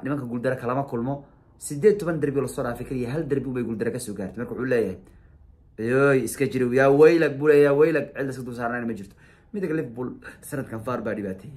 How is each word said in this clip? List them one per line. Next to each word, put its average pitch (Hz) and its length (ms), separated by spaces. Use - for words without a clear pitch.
nimanka 135 200
guul 120 160
daro 127 160
kalama 127 300
kulmo. 127 400
Siddeed 202 400
toban 165 240
derbi 139 180
la 127 60
soo 131 160
dhaafay, 120 240
kaliya 123 240
hal 151 160
derbi 131 240
bay 123 140
guul 110 120
daro 113 140
ka 123 80
soo 104 160
gaartay. 95 240
Marka 120 160
wuxuu 120 160
leeyahay, 101 280
"Yooy, 131 440
iska 120 240
jiro, 127 260
yaa 135 180
weylag," 156 460
buu 147 140
leeyahay, 143 160
"yaa 143 80
weylag." 156 400
Cid 127 120
la 131 40
iska 127 160
dul 120 80
saarnaana 120 320
ma 113 80
jirto. 196 220
Midda 185 140
kale 156 140
Liverpool 123 260
sanadkan 123 420
var 123 160
baa 107 140
dhibaatay. 101 420